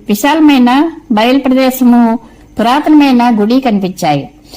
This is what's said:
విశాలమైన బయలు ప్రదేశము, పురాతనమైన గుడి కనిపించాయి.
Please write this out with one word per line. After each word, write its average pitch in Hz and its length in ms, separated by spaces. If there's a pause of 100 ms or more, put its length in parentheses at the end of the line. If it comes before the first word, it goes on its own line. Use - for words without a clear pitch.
విశాలమైన 285 840 (220)
బయలు 233 260
ప్రదేశము, 254 800 (420)
పురాతనమైన 254 800
గుడి 233 200
కనిపించాయి. 185 680 (280)